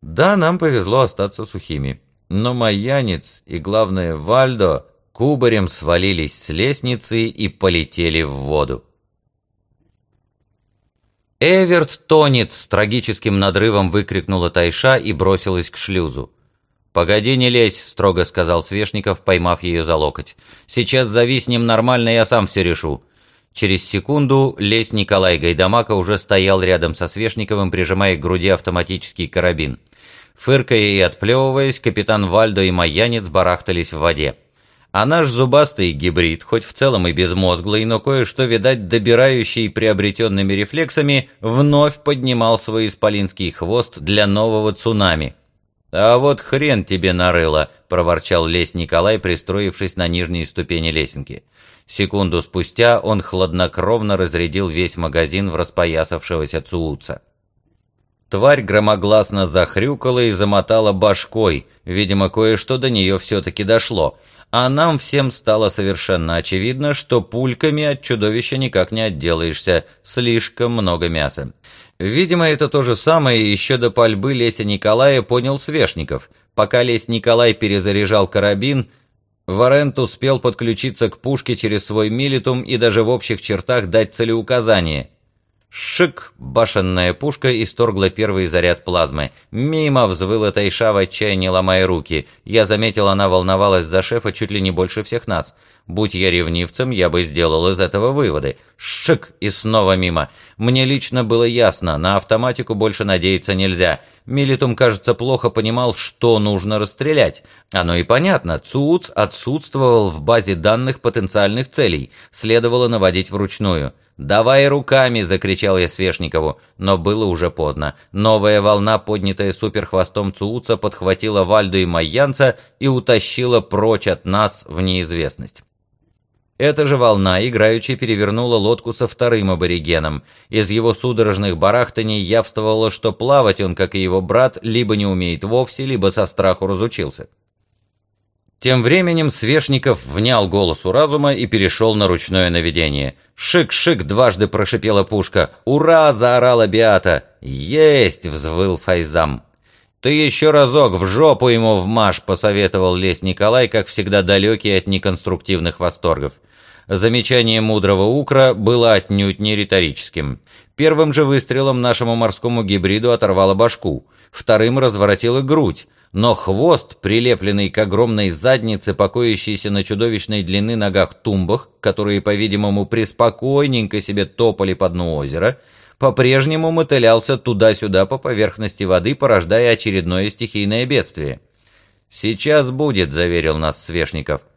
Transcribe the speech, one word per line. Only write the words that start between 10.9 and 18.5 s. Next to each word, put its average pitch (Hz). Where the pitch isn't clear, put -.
«Эверт 175
тонет!» — 143
с -
трагическим 104
надрывом 98
выкрикнула 95
Тайша 87
и 107
бросилась 92
к -
шлюзу. 80
«Погоди, 104
не 127
лезь!» — 117
строго 90
сказал 85